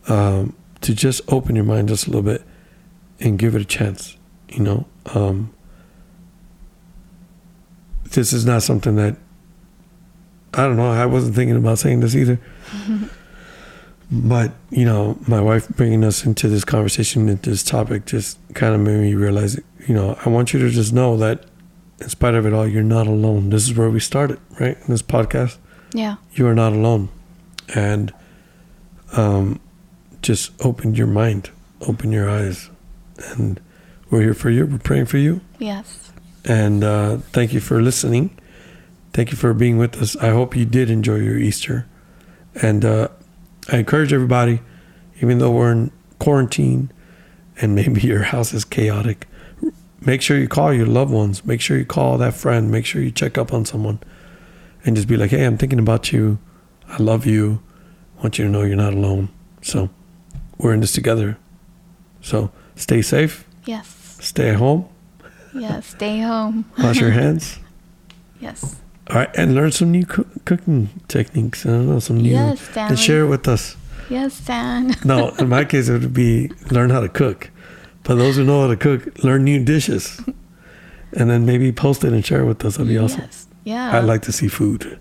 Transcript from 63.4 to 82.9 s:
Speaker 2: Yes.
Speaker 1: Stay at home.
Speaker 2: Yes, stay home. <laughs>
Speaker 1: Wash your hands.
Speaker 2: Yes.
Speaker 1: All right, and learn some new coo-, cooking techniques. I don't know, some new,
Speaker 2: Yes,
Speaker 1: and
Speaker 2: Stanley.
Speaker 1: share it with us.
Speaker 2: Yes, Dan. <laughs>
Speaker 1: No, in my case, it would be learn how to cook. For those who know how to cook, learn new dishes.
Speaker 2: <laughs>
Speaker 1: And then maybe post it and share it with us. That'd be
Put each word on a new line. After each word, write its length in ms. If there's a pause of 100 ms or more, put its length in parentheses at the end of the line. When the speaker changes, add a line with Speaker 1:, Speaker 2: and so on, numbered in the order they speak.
Speaker 2:
Yes. 560
Speaker 1:
Stay 300
at 80
home. 280 (680)
Speaker 2:
Yes, 360
stay 320
home. 520
<laughs> 60
Speaker 1:
Wash 220
your 100
hands. 480 (800)
Speaker 2:
Yes. 380 (320)
Speaker 1:
All 100
right, 180
and 180
learn 160
some 220
new 120
coo-, 220 (180)
cooking 440 (180)
techniques. 580
I 40
don't 200
know, 120
some 160
new, 160
Speaker 2:
Yes, 260
Speaker 1:
and 0
Speaker 2:
Stanley. 380
Speaker 1:
share 240
it 80
with 180
us. 300 (340)
Speaker 2:
Yes, 300
Dan. 580
<laughs> 60
Speaker 1:
No, 240 (100)
in 100
my 160
case, 240
it 40 (100)
would 100
be 380 (220)
learn 180
how 80
to 100
cook. 420 (560)
For 80
those 220
who 80
know 180
how 60
to 80
cook, 480
learn 200
new 200
dishes. 640
Speaker 2:
<laughs> 40 (800)
Speaker 1:
And 180
then 160
maybe 260
post 320
it 80
and 140
share 140
it 60
with 180
us. 120
That'd 120
be 100